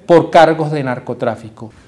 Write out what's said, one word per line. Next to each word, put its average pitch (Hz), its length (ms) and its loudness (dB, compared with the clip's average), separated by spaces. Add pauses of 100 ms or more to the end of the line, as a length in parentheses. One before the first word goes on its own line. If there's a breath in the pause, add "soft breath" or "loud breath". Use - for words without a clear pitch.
por 165 240 4
cargos 160 420 2
de 151 120 -4
narcotráfico. 120 880 -8 (160 soft breath)